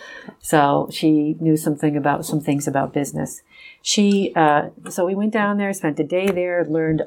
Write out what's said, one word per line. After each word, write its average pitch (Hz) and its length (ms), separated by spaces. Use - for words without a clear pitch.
So 147 520
she 156 480
knew 160 160
something 151 400
about, 143 280
some 156 160
things 143 280
about 139 240
business. 147 500
She, 202 540
uh, 156 320
so 185 160
we 190 120
went 214 160
down 202 260
there, 196 140
spent 160 260
a 156 60
day 180 260
there, 175 340
learned 156 420